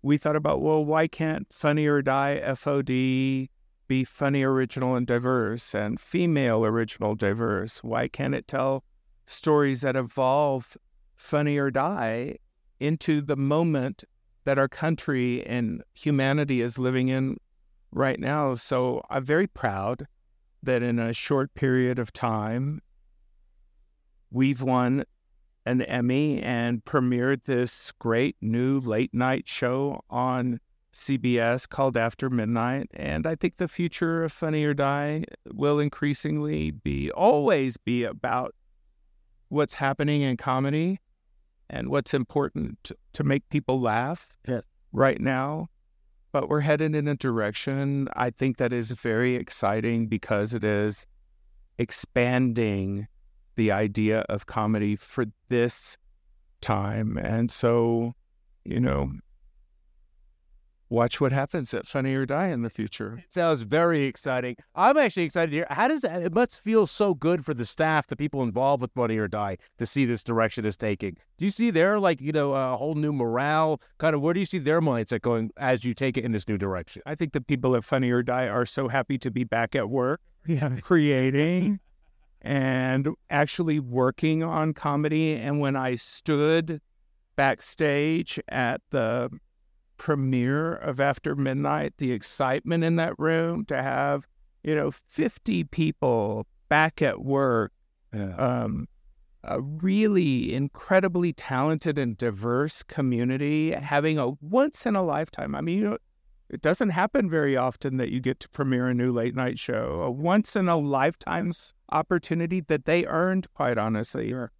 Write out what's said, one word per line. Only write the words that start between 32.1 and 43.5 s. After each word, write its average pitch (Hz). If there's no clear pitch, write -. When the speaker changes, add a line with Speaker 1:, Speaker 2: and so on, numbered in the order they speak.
Speaker 1:
Midnight. 120
And 156
I 160
think -
the 175
future 165
of 160
Funny 156
or 147
Die 143
will 147
increasingly 147
be, 143
always 147
be 120
about 120
what's 147
happening 143
in 131
comedy 143
and 127
what's 139
important -
to, -
to 151
make 139
people 131